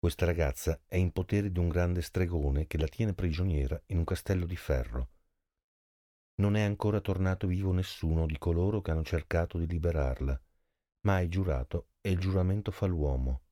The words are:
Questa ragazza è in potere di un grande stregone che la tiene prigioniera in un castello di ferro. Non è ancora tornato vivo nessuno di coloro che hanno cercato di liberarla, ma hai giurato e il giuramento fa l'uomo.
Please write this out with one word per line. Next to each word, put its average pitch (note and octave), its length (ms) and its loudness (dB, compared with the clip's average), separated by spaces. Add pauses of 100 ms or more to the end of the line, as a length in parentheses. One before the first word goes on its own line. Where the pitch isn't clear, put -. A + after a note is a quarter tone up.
Questa F2 220 0
ragazza D#2+ 600 0
è - 100 -4
in F#2 160 2
potere G2+ 380 0
di F2+ 80 -2
un E2+ 120 2
grande F2 320 0
stregone D#2 640 0
che - 100 -6
la D#2 120 0
tiene G#2+ 260 -2
prigioniera D#2+ 720 0
in F#2 100 -2
un E2 80 4
castello F2+ 400 -2
di F2 120 -6
ferro. B1+ 560 -4 (1300)
Non G#2 160 4
è G#2+ 40 4
ancora G#2 400 2
tornato F#2 460 0
vivo F#2 260 0
nessuno E2 540 0
di D#2 100 -2
coloro F#2 460 0
che - 80 -4
hanno D#2+ 140 0
cercato E2+ 520 -2
di E2+ 100 -2
liberarla, D2+ 720 0 (680)
ma G2+ 80 4
hai F#2 140 2
giurato E2+ 640 -2 (100)
e G2+ 80 -2
il F#2 80 2
giuramento F#2+ 520 0
fa - 140 -4
l'uomo. C2+ 680 0